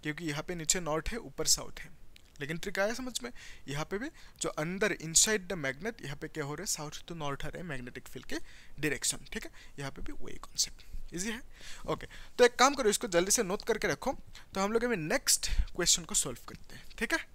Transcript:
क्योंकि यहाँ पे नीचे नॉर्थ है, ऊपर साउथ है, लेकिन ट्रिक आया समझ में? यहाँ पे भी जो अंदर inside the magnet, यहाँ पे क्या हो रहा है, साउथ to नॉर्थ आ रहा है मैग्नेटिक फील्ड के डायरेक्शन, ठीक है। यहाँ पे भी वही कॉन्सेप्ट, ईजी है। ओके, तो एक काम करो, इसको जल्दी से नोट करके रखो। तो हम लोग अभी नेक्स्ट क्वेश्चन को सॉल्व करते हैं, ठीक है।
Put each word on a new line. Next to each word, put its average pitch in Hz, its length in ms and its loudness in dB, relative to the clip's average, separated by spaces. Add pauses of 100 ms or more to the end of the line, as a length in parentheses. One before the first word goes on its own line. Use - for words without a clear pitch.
क्योंकि 151 220 -6
यहाँ 151 180 -4
पे 180 120 -8
नीचे 165 240 -2
नॉर्थ 156 320 -4
है, 233 80 -6
ऊपर 143 280 -6
साउथ - 320 0
है, - 120 -14 (500)
लेकिन 156 160 -6
ट्रिक 190 220 12
आया 208 140 6
समझ 254 200 -4 (100)
में? 240 80 -6 (360)
यहाँ 143 240 -2
पे 196 60 0
भी 262 120 -4 (320)
जो 165 160 0
अंदर 180 400 0
inside 175 500 2
the 190 120 -4
magnet, 143 440 -6
यहाँ 143 180 -8
पे 156 60 -8
क्या 151 160 -8
हो 143 120 -6
रहा 156 60 -10
है, 208 60 -8
साउथ 151 380 -6
to 175 120 -10
नॉर्थ 143 280 -4
आ - 20 -4
रहा 143 100 -8
है 175 100 -8
मैग्नेटिक 127 400 -10
फील्ड - 180 -12
के 320 140 -4 (400)
डायरेक्शन, 143 540 -2
ठीक 226 120 -8
है। - 60 -14 (280)
यहाँ 143 120 -6
पे - 100 -10
भी 294 140 -4
वही - 240 -4
कॉन्सेप्ट, - 460 -6 (300)
ईजी 196 160 -4
है। 233 100 -8 (460)
ओके, - 200 -6 (300)
तो 240 80 8
एक 240 100 4
काम 269 200 6
करो, 247 140 2
इसको 208 180 0
जल्दी 185 240 2
से 240 120 2
नोट 190 200 -4
करके 214 240 0
रखो। 185 260 -2 (400)
तो 190 80 0
हम 202 120 0
लोग 226 100 2
अभी 240 140 0
नेक्स्ट 170 520 -2 (260)
क्वेश्चन 175 280 2
को 208 120 -8
सॉल्व - 320 -2
करते - 280 -16
हैं, - 100 -18 (140)
ठीक 233 140 -2
है। 320 60 0 (160)